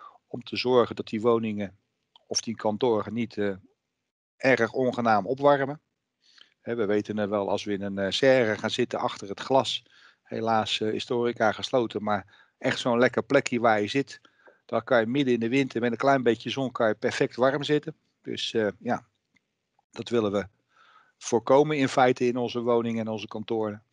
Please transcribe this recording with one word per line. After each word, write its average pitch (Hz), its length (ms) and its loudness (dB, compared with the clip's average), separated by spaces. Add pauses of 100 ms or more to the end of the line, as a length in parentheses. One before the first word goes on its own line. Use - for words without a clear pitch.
(260)
om 123 160 -12
te - 140 -10
zorgen 120 380 2
dat - 120 -8
die 110 140 -6
woningen 110 560 -2 (560)
of - 80 -4
die 113 140 -6
kantoren 107 580 0
niet, 113 240 -6
eh, 101 180 -2 (800)
erg 117 360 2
ongenaam 117 560 2
opwarmen. 139 540 2 (800)
Hè, 117 140 -6
we 117 100 0
weten 104 320 0
het 104 120 -2
wel, 101 200 0
als 98 140 -2
we 104 100 -4
in 98 80 -4
een, 98 160 -6
eh, 98 140 -2
serre 123 460 4
gaan 110 120 -4
zitten 113 300 -2
achter 107 300 -6
het 98 100 -10
glas. - 440 0 (400)
Helaas, 113 580 -2
eh, 110 120 -2
is 110 120 -6
de - 80 -4
horeca 120 380 0
gesloten, 110 520 -2
maar 104 540 -6
echt - 220 -4
zo'n 120 200 0
lekker 120 240 2
plekje 135 360 2
waar 110 220 4
je 104 60 -2
zit. - 340 -4 (440)
Daar 113 180 -4
kan 120 160 2
je 113 60 2
midden 127 280 0
in 117 60 0
de 113 100 -2
winter 131 320 0
met 120 100 0
een 113 60 -6
klein 139 260 2
beetje 117 260 0
zon 127 220 -4
kan 117 160 0
je 107 80 0
perfect - 400 -2
warm 135 280 2
zitten. 147 320 -2 (260)
Dus, - 320 -8
eh, 110 140 2 (120)
ja, 117 280 -4 (840)
dat - 180 -12
willen 110 220 0
we 98 160 -2 (720)
voorkomen 143 600 2
in 135 100 2
feite 127 380 4
in 120 120 0
onze 120 240 -4
woningen 117 440 0
en 110 60 -6
onze 107 160 -8
kantoren. 110 640 -4